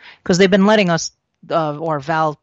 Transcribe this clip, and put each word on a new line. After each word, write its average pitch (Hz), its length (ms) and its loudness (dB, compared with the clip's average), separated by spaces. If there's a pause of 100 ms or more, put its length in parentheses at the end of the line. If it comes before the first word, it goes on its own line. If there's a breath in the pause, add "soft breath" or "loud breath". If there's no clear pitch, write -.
(240 loud breath)
'Cause 180 140 0
they've 190 120 4
been 196 160 4
letting 208 240 2
us, 165 220 -4 (380)
uh, 151 280 -2
or 156 220 -6
Val 156 420 -2